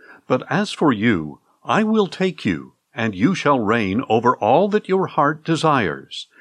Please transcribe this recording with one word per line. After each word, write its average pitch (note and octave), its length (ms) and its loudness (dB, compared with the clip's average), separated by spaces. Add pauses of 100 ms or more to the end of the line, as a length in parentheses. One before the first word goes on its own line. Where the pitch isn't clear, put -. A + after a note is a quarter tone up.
(280)
But C3 220 0
as G3 220 -2
for D#3 200 0
you, G2 480 -2 (240)
I E3 200 0
will G#3+ 240 2
take - 360 -4
you, D2 300 -4 (200)
and A2+ 200 -2
you C3+ 220 2
shall C#3+ 240 2
reign G#2+ 500 0
over A#2+ 280 2
all C#3 320 2
that G3+ 200 -2
your F#3 180 0
heart D3+ 380 -2
desires, B2 840 -2 (140)